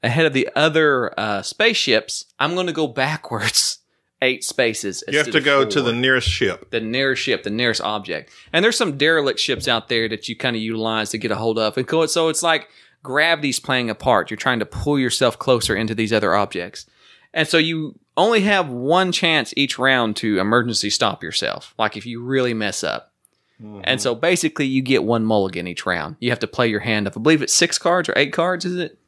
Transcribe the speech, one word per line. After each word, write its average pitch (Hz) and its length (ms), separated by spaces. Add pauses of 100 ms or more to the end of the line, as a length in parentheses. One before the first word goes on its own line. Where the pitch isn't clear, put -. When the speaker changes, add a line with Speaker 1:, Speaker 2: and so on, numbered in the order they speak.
Speaker 1:
ahead 123 220
of 139 80
the 131 200
other, 147 640
uh, 101 240
spaceships, - 840 (120)
I'm 151 160
gonna 180 180
go 156 140
backwards 123 920 (220)
<laughs> - 220
eight 131 220
spaces 110 640
Speaker 2:
You 147 100
have 147 80
Speaker 1:
instead 127 180
Speaker 2:
to 147 60
Speaker 1:
of 139 140
Speaker 2:
go - 40
to - 140
Speaker 1:
four. 120 80
Speaker 2:
the 117 80
nearest 127 300
ship. - 420
Speaker 1:
The 117 100
nearest 123 420
ship, 117 200
the 104 80
nearest 117 300
object. 95 500 (220)
And 170 120
there's 226 140
some 170 200
derelict 147 420
ships 120 260
out 117 220
there 113 200
that 107 200
you 120 80
kinda 120 240
utilize 110 500
to 120 80
get 110 140
a 95 40
hold 113 220
of. 107 180
And 127 120
co-, 160 180
so 160 220
it's 156 140
like 165 260 (340)
gravity's 147 560
playing 123 320
a 104 60
part. 107 340
You're 107 80
trying 123 220
to 104 60
pull - 300
yourself 123 440
closer 117 340
into 110 200
these 110 180
other 104 240
objects. 95 500 (480)
And 160 140
so - 80
you 160 420 (180)
only 214 260
have 190 260
one 143 420
chance 160 460
each 135 220
round 123 380
to 107 220
emergency 110 520
stop 101 320
yourself, - 560
like, 107 180
if 104 80
you 120 180
really 127 320
mess 104 300
up. 60 260 (520)
Speaker 2:
Mm-hmm. 104 220
Speaker 1:
And 127 180
so 120 120
basically 156 520
you 131 160
get 127 200
one 113 220
mulligan 95 420
each 87 200
round. 82 340
You 117 100
have 123 100
to 110 60
play 120 220
your 104 120
hand 107 260
of, 98 100
I 107 40
believe 151 200
it's - 140
six - 240
cards 175 300
or - 80
eight 143 180
cards, 175 320
is 180 100
it? 180 320